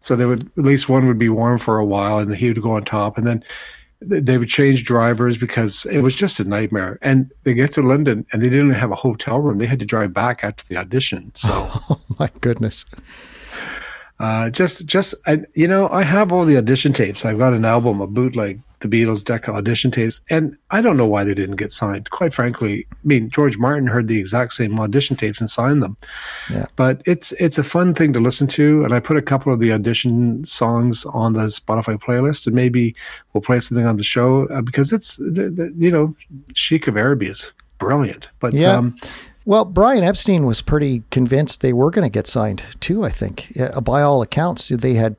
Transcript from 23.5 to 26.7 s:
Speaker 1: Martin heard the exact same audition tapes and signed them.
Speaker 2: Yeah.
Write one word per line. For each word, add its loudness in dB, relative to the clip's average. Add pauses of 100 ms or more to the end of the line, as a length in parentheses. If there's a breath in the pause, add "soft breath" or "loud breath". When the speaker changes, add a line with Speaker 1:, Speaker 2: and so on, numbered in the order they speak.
Speaker 1:
Martin 0
heard 0
the 0
exact -2
same -2
audition 0
tapes -4
and -4
signed 0
them. -4 (540 loud breath)
Speaker 2:
Yeah. -4